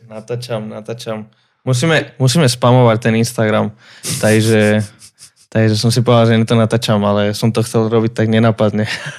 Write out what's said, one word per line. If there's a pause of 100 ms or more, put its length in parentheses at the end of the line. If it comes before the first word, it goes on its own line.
Natáčam,
natáčam. (380)
Musíme,
musíme
spamovať
ten
Instagram, (460)
takže, (640)
takže
som
si
povedal,
že
to
natáčam,
ale
som
to
chcel
robiť
tak
nenápadne.
<laughs> (220)